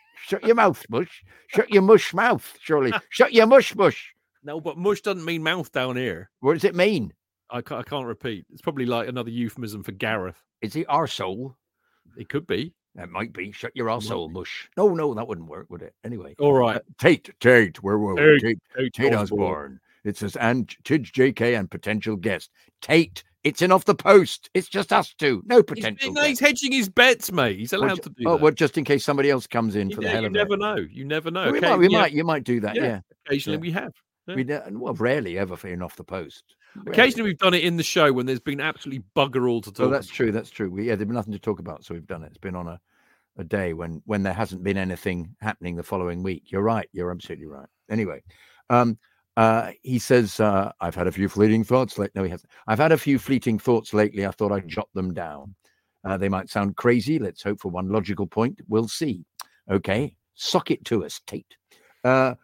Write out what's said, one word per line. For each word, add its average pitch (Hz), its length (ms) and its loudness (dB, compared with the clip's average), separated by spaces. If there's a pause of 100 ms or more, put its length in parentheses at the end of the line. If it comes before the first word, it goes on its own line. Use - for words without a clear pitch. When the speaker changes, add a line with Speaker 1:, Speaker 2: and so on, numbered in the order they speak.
(260)
Speaker 1:
Shut - 180 -6
your 226 100 6
mouth, 214 340 2
mush. 135 340 -6 (260)
Shut 226 220 0
your 196 120 8
mush 196 320 6
mouth, 220 460 0
surely. 135 320 2 (100)
Speaker 2:
<laughs> - 80 -20
Speaker 1:
Shut - 220 2
your 220 140 8
mush, 254 280 8
mush. 185 400 0 (300)
Speaker 2:
No, 147 160 -10
but 156 180 -8
mush 196 240 0
doesn't 185 220 -4
mean 165 180 -4
mouth 160 300 -2
down 127 240 -2
here. 104 340 -6 (100)
Speaker 1:
What 143 140 4
does 170 100 -2
it 196 100 2
mean? 180 380 2 (380)
Speaker 2:
I 120 100 -8
can't, 120 200 -10
I 117 80 -12
can't 139 180 -8
repeat. 113 460 -10
It's - 100 -20
probably, 139 240 -4
like, 117 220 -2
another 123 220 -8
euphemism 113 520 -8
for 104 100 -12
Gareth. 98 500 -4 (200)
Speaker 1:
Is 107 120 -6
he 160 100 -4
arsehole? 127 680 -4 (640)
Speaker 2:
It 110 120 -16
could 147 180 -6
be. 123 280 -4 (220)
Speaker 1:
It 87 120 -14
might 95 240 -8
be. 95 200 -10
Shut - 220 -12
your 123 140 -4
Speaker 2:
It - 20 0
might 117 100 -2
Speaker 1:
arsehole, 98 280 -6
Speaker 2:
be. 80 60 -12
Speaker 1:
mush. - 420 -12
No, 190 180 6
no, 151 200 0
that 113 120 -6
wouldn't 85 220 -10
work, 80 220 -14
would 87 120 -14
it? - 120 -18 (100)
Anyway. 98 340 -12
Speaker 2:
All 143 160 4
right. 120 220 4
Speaker 1:
Uh, 120 40 -6 (180)
Tate, - 320 4 (100)
Tate, 117 420 6
where 101 160 0
were 101 160 -2
we? 143 60 0
Speaker 2:
Tate, 147 200 8
Speaker 1:
Tate, 113 180 0 (180)
Speaker 2:
Tate 131 180 -4
Speaker 1:
Tate 135 200 2
Speaker 2:
Osborne. 104 60 2 (320)
Speaker 1:
Osborne. 71 280 -10 (240)
It 104 120 -6
says, 101 200 -8
"And 120 320 0
Ch-, - 140 -20
Chidge 135 300 -2
J 131 200 4
K 120 220 0
and 98 160 -2
potential 107 460 -4
guest." 92 340 -4 (300)
Tate, 156 420 0 (220)
it's 147 180 -2
in 180 80 4
Off 185 140 4
the 202 100 4
Post. - 580 4
It's 185 160 -2
just 202 240 -4
us 196 220 0
two. 127 320 0
No 247 120 6
Speaker 2:
He's, - 60 10
Speaker 1:
potential 113 480 -6
Speaker 2:
no, 294 120 0
he's 277 160 0
Speaker 1:
guest. 294 100 4
Speaker 2:
hedging 262 220 -2
his 240 160 0
bets, 240 420 4
mate. 123 300 0
He's 117 120 -8
Speaker 1:
Well, 104 120 0
Speaker 2:
allowed 156 120 0
Speaker 1:
ju-, 160 60 -8
Speaker 2:
to - 80 -14
do 123 160 -8
Speaker 1:
oh, 170 60 2
Speaker 2:
that. 147 100 2
Speaker 1:
well, 151 100 8
just 143 240 0
in 151 80 -2
case 139 200 2
somebody 143 260 2
else 131 160 0
comes 110 300 -2
in 98 140 -2
Speaker 2:
You - 60 -8
Speaker 1:
for - 60 -6
Speaker 2:
know, 107 60 -2
Speaker 1:
the - 40 -2
hell 113 100 0
Speaker 2:
you 110 60 0
Speaker 1:
of 196 60 -4
it. 208 40 0
Speaker 2:
never 202 180 0
know. 208 200 -4 (140)
You 135 140 -14
never 156 260 -4
know. 170 220 -2
Speaker 1:
We 147 80 0
might, 175 160 4
we 175 100 8
Speaker 2:
Occasionally, - 20 10 (100)
Speaker 1:
might, 170 140 2
you 151 120 0
might 156 200 0
do 120 160 0
that, 104 140 -4
Speaker 2:
yeah. 120 80 -2
Speaker 1:
yeah. 113 180 -2 (260)
Speaker 2:
Occasionally 147 320 -2
Speaker 1:
Yeah. - 20 -10
Speaker 2:
we 170 100 -6
have. 202 220 -6 (340)
Yeah. 180 80 -10
Speaker 1:
We 131 100 -2
ne-, 143 160 -6 (120)
well, 117 220 -6
rarely 107 440 -2
ever 90 180 -6
for 95 120 -14
In 90 140 -8
Off 85 140 -10
the 90 80 -18
Post. - 520 -14 (180)
Rarely. - 180 -12
Speaker 2:
Occasionally 226 380 2
we've 160 80 -4
done 185 160 4
it 170 80 2
in 170 140 0
the 165 80 0
show 151 280 4
when 127 140 -2
there's 131 140 -2
been 143 200 -6
absolutely 139 440 -8 (100)
bugger 131 340 0
all 117 120 0
to 101 100 -12
talk 117 160 -2
Speaker 1:
Oh, 127 40 2
that's 139 160 -2
Speaker 2:
about. - 100 -18
Speaker 1:
true, 113 160 0
that's 104 180 -6
true. 101 200 -6
We, 101 180 -6
yeah, 110 80 0
there's 104 100 -4
been 117 80 -4
nothing 107 200 -6
to 98 40 -8
talk 101 220 -6
about, 82 240 -16
so 85 100 -14
we've 85 140 -14
done 82 160 -12
it. 76 40 -18
It's - 100 -20
been 92 180 -8
on 90 100 -8
a, 85 140 -14 (560)
a 95 80 -12
day 90 280 -2
when, 82 340 -10
when 101 180 -2
there 95 80 -2
hasn't 92 320 -6
been 98 140 -2
anything 92 640 -6
happening 87 360 -8
the 85 80 -8
following 90 400 -6
week. 95 260 -8
You're 95 120 -2
right. 110 300 -2
You're 90 200 -6
absolutely 82 340 -14
right. 71 220 -20 (220)
Anyway, 101 320 -4 (480)
um, 120 260 4 (400)
uh, 113 360 2 (100)
he 127 160 -2
says, 117 420 2
uh, 101 300 2 (100)
"I've 85 140 -6
had 90 120 -2
a 92 60 -2
few 98 160 -2
fleeting 107 360 4
thoughts 127 340 0
late-," 101 160 -4
no, 98 80 -4
he 92 80 -4
hasn't. 87 200 -14 (160)
"I've 110 120 0
had 160 140 4
a 151 60 4
few 139 200 0
fleeting 120 400 0
thoughts 117 360 0
lately. 104 320 0
I 95 40 -4
thought 101 220 -2
I'd 95 160 -4
jot 101 240 -8
them 92 220 -4
down. 78 400 -12 (500)
Uh, 95 140 -4
they 98 100 -2
might 95 220 -4
sound 101 260 -2
crazy. 123 420 2
Let's 101 240 -8
hope 101 180 -4
for 98 100 -8
one 92 200 -6
logical 101 360 -2
point. 113 420 -2
We'll 107 200 0
see." 107 360 -6 (460)
Okay. 101 460 -2 (180)
Sock - 360 -2
it - 140 -4
to 101 220 -2
us, - 200 -16
Tate. - 300 -16 (480)
Uh, 131 400 2